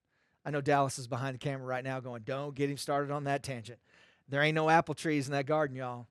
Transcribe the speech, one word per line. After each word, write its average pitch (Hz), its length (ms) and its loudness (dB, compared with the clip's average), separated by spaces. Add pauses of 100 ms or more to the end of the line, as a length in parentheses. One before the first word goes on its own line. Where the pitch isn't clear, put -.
(460)
I 147 60 -4
know 147 100 0
Dallas 139 380 4
is 123 80 -10
behind 127 280 -4
the 117 40 -14
camera 135 260 -6
right 127 180 -4
now 131 180 -4
going, 120 220 -10
"Don't 139 300 -6
get 139 160 2
him 139 80 -4
started 143 320 0
on 143 140 -2
that 139 180 0
tangent." 117 400 -10 (460)
There 139 140 2
ain't 156 140 4
no 160 140 4
apple 165 260 6
trees 147 320 0
in 143 60 -4
that 143 120 0
garden, 147 300 2
y'all. 123 360 -8